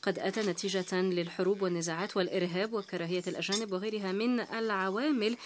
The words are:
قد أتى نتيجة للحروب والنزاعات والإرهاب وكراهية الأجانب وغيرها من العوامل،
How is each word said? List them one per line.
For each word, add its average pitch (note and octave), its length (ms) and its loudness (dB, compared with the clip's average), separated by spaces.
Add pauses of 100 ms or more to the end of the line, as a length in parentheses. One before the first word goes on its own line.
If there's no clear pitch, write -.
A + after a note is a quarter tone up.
قد F3+ 160 0
أتى F#3+ 220 -2
نتيجة F#3 540 0
للحروب F#3 680 2
والنزاعات E3+ 540 0
والإرهاب F#3 560 0
وكراهية F3+ 540 -2
الأجانب G3 460 -2
وغيرها G3+ 400 -2
من A#3 280 2
العوامل، A3 1040 2